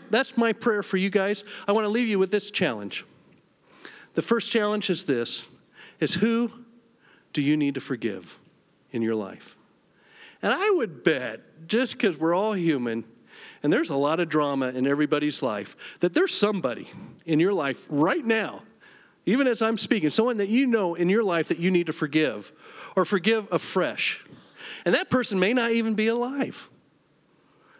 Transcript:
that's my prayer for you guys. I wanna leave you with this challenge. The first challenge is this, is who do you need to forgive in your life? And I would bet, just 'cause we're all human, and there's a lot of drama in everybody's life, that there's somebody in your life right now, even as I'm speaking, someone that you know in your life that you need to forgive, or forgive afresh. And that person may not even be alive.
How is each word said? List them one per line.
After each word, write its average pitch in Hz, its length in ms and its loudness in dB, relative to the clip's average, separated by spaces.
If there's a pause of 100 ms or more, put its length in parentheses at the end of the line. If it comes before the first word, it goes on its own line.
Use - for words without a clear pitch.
(100)
that's 240 260 0
my 233 160 4
prayer 208 300 0
for - 140 -2
you 190 140 0
guys. 202 340 0 (220)
I 202 60 2
wanna 214 160 2
leave 233 200 2
you 208 100 2
with 190 120 2
this 202 200 -2
challenge. 110 540 -4 (1080)
The 160 80 0
first - 280 0
challenge 208 380 0
is 175 160 -2
this, 120 400 -2 (560)
is 143 140 0
who 233 360 2 (840)
do 147 100 0
you 147 140 4
need 139 180 0
to 135 60 -8
forgive 110 580 -6 (540)
in 117 100 -2
your 113 120 0
life? 98 420 -8 (840)
And 208 100 2
I 370 180 2
would 214 320 0
bet, 131 380 0 (260)
just 233 320 0
'cause 180 180 2
we're 160 180 2
all 208 180 0
human, 127 520 0 (580)
and 147 100 2
there's 302 180 0
a 143 60 -2
lot 147 240 2
of 170 80 -2
drama 143 400 2
in 127 180 -2
everybody's 147 560 0
life, 104 340 -4 (240)
that 175 140 2
there's - 180 2
somebody 139 560 -2 (360)
in 156 160 2
your 185 120 4
life 139 360 -2
right 185 360 0
now, 202 380 -2 (640)
even 262 240 4
as 233 120 0
I'm 220 160 2
speaking, 180 340 0
someone 233 260 2
that 202 120 -2
you 247 180 2
know 208 280 2
in 175 140 2
your 214 160 4
life 170 240 0
that 165 100 -2
you 170 120 0
need 175 160 2
to 156 60 -4
forgive, 139 600 -2 (420)
or 185 100 2
forgive 202 460 0
afresh. - 760 -2 (600)
And 175 100 2
that 349 160 0
person 240 280 0
may 185 140 4
not 233 200 2
even 226 220 0
be 214 120 0
alive. 240 640 -4 (1120)